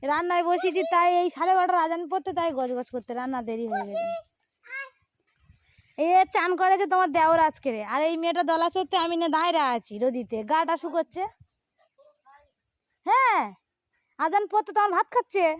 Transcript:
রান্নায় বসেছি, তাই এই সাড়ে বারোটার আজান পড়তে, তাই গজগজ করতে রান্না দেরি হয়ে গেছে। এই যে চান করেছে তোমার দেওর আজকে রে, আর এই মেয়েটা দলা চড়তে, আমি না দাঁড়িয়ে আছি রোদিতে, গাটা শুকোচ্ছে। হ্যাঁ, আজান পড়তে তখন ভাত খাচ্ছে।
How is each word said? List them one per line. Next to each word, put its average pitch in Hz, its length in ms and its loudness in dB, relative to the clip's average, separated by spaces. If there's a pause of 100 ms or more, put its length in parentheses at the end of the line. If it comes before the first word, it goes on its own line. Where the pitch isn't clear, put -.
(100)
রান্নায় 349 400 0
বসেছি, 359 320 0 (100)
তাই 349 180 4 (100)
এই 359 100 2
সাড়ে 349 240 0
বারোটার 359 300 2
আজান 339 260 -4
পড়তে, 381 280 -4
তাই 339 200 0
গজগজ 254 360 -4
করতে 240 200 -8
রান্না 254 340 -6
দেরি 226 220 -6
হয়ে 762 180 -4
গেছে। 659 200 -6 (1900)
এই 330 120 0
যে 381 100 6 (100)
চান 359 160 0 (100)
করেছে 381 320 2
তোমার 370 240 2
দেওর 330 320 4
আজকে - 260 -6
রে, 214 100 -8
আর 233 180 -4
এই 330 140 0
মেয়েটা 339 260 -2
দলা 330 320 0
চড়তে, 370 220 -2
আমি 339 200 0
না 339 200 0
দাঁড়িয়ে 330 280 2 (120)
আছি 214 220 -8
রোদিতে, 240 400 -2 (120)
গাটা 320 320 2
শুকোচ্ছে। 330 400 -4 (1800)
হ্যাঁ, 466 340 4 (760)
আজান 330 320 0
পড়তে 415 260 0
তখন 415 200 4
ভাত 415 180 2
খাচ্ছে। 403 300 0 (160)